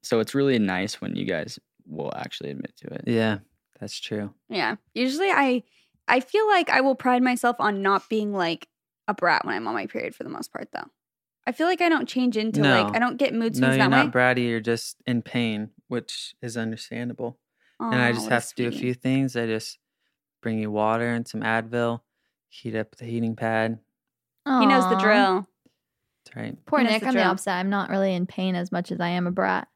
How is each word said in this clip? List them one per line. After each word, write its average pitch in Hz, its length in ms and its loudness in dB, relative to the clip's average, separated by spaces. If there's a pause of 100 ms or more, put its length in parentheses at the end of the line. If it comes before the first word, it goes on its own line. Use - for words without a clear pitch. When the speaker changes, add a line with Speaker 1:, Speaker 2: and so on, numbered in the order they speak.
Speaker 1:
So 117 160 2
it's 107 120 -2
really 139 280 2
nice 95 400 -2
when 87 160 -6
you 95 80 -6
guys - 340 -6 (260)
will 76 300 -8
actually - 360 -10
admit - 260 -10
to - 180 -20
it. - 140 -10
Speaker 2:
Yeah, 113 300 2 (420)
that's - 180 -12
true. 104 340 -8 (160)
Speaker 3:
Yeah. 143 280 -4 (180)
Usually 269 340 0
I, 262 360 2 (420)
I 254 140 4
feel 427 260 0
like 370 240 2
I - 120 4
will 269 120 4
pride 254 300 2
myself 247 340 0
on 202 240 0
not 196 260 2
being, 214 240 -2
like, 170 360 -2 (400)
a 208 60 -2
brat 170 300 2
when - 120 -4
I'm 156 100 -4
on - 80 -4
my - 140 -4
period - 260 -8
for - 80 -14
the - 80 -10
most - 220 -12
part, - 200 -10
though. - 160 -12 (560)
I 240 60 -4
feel 320 160 0
like 349 160 0
I 349 60 4
don't 262 200 2
change 247 280 0
into, 214 240 0
like, 113 260 6
Speaker 2:
No. 104 80 -4
Speaker 3:
I 226 60 0
don't - 160 0
get - 180 0
mood 226 220 -2
Speaker 2:
No, 127 100 4
Speaker 3:
swings 135 100 4
Speaker 2:
you're 135 120 4
Speaker 3:
that - 20 4
Speaker 2:
not 131 160 6
Speaker 3:
way. 123 60 -6
Speaker 2:
bratty. 123 360 2
You're 113 120 0
just 117 440 -4
in 120 160 0
pain, 110 500 -4 (180)
which - 520 -8
is 120 160 -10
understandable. 117 840 -8 (400)
And 226 200 -2
I 120 100 4
Speaker 3:
Aw, - 20 2
Speaker 2:
just 113 140 -4
Speaker 3:
what 110 40 -4
a 123 40 4
Speaker 2:
have 117 160 0
to - 40 -20
do 123 140 -2
a - 20 -2
Speaker 3:
sweetie. - 140 -8
Speaker 2:
few 123 100 -2
things. 131 400 0
I 117 120 -2
just 110 340 -6 (600)
bring 113 180 -2
you 107 100 -4
water 110 380 0
and 117 180 -2
some 110 140 -10
Advil, 113 640 -2 (460)
heat - 280 -10
up 107 180 -6
the - 100 -18
heating 117 300 -2
pad. 113 460 -2 (680)
Speaker 3:
He 254 200 4
knows 262 220 6
the 185 60 4
Speaker 4:
Aw. 190 80 2
Speaker 3:
drill. 202 460 4 (760)
Speaker 2:
That's - 120 -18
right. 113 300 -12
Speaker 4:
Poor 294 120 2
Speaker 3:
He 247 60 6
knows 220 80 4
Speaker 4:
Nick, 220 100 2
Speaker 3:
the 233 60 -2
Speaker 4:
I'm 254 60 0
the 190 60 4
Speaker 3:
drill. 185 120 4
Speaker 4:
opposite. 190 180 -4
I'm 185 180 -2
not 196 220 -2
really 196 240 0
in 180 120 -2
pain 185 280 -4
as 175 160 -4
much 180 220 -4
as 175 80 -6
I 175 80 0
am 180 180 0
a 180 60 -2
brat. 185 420 0